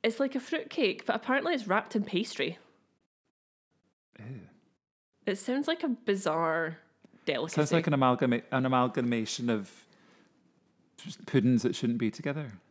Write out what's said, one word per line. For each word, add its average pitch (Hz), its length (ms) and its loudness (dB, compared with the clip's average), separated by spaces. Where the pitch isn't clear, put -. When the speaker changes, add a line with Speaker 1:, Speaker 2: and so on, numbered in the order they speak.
Speaker 1:
It's 226 160 0
like 277 160 0
a 262 60 0
fruit - 280 -6
cake, - 360 0
but - 100 0
apparently 269 380 0
it's 226 140 -4
wrapped 208 280 0
in 202 80 2
pastry. 170 540 -4
Speaker 2:
Ew. 107 60 -14
Speaker 1:
It 196 120 -2
sounds 269 300 -2
like 330 160 -2
a 302 60 0
bizarre 165 880 0
delicacy. 143 300 -2
Speaker 2:
Sounds 151 160 2
like 165 160 4
an 147 60 4
amalgama-, 127 580 4
an 131 140 2
amalgamation 120 840 0
of 104 220 0
just - 280 -14
puddings 123 380 4
that 117 120 2
shouldn't 120 240 -2
be 110 120 -2
together. 143 420 -8